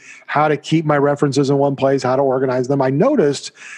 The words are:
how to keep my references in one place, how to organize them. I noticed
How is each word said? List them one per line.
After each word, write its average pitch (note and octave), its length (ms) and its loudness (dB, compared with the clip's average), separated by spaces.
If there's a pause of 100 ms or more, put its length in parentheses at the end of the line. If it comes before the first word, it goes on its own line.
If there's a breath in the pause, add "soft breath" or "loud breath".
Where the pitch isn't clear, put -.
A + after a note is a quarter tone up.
(260 loud breath)
how D3+ 240 0
to D3 80 0
keep D#3+ 260 -2
my D3 140 0
references C#3+ 520 0
in C#3+ 80 2
one C#3 180 0
place, C3+ 280 0
how B2+ 140 0
to C#3 60 2
organize B2+ 440 -2
them. C#3 140 0
I C3 80 0
noticed D#3 640 0 (240 loud breath)